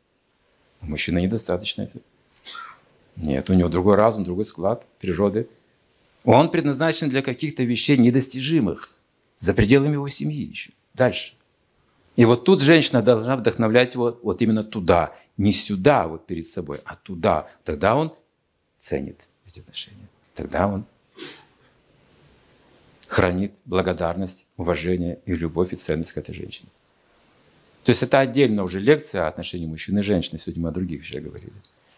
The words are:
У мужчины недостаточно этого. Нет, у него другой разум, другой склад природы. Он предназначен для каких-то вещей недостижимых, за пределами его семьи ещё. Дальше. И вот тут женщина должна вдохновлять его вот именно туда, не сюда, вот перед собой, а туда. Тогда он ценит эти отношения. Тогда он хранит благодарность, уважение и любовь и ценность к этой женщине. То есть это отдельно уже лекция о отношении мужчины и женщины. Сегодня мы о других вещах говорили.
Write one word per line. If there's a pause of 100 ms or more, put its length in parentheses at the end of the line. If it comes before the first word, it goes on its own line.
(800)
У
мужчины
недостаточно
этого. (1120)
Нет,
у
него
другой
разум,
другой
склад (140)
природы. (760)
Он
предназначен
для
каких-то
вещей
недостижимых, (460)
за
пределами
его
семьи
ещё. (220)
Дальше. (800)
И
вот
тут
женщина
должна
вдохновлять
его
вот
именно
туда, (220)
не
сюда,
вот
перед
собой,
а
туда. (160)
Тогда
он (640)
ценит (180)
эти
отношения. (280)
Тогда
он (2250)
хранит (120)
благодарность, (100)
уважение
и
любовь
и
ценность
к
этой
женщине. (1160)
То
есть
это
отдельно
уже
лекция
о
отношении
мужчины
и
женщины.
Сегодня
мы
о
других
вещах
говорили. (440)